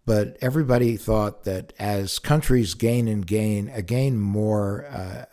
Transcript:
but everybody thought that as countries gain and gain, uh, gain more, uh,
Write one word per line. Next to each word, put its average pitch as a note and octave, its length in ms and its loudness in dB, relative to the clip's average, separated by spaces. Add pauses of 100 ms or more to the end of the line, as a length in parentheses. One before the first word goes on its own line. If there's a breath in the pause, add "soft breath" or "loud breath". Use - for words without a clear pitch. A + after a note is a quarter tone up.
but G#2+ 340 2
everybody B2 560 2
thought G#2 480 -2
that F#2+ 340 -6
as G2 400 -4
countries B2+ 560 2
gain A#2 340 0
and G#2 180 -2
gain, G#2+ 440 0
uh, A#2+ 100 -10
gain A#2+ 380 0
more, G#2 680 0
uh, F2+ 460 -10